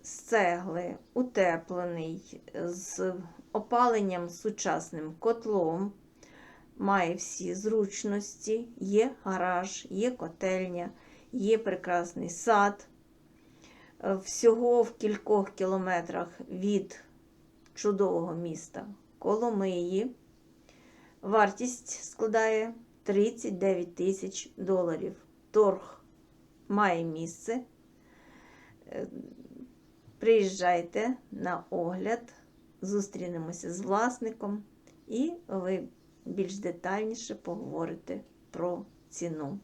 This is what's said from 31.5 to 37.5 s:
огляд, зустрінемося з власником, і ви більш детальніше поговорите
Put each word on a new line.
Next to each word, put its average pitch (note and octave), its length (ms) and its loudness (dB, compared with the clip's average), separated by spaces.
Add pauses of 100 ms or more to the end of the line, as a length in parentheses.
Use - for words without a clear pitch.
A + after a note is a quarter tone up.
огляд, F#3 600 -2 (500)
зустрінемося F3 880 -4
з F3+ 80 -8
власником, G#3+ 840 -2 (460)
і C#4 240 0 (160)
ви F#3 360 -2 (400)
більш F#3+ 340 -4
детальніше G3+ 760 -4
поговорите E3 840 -6 (300)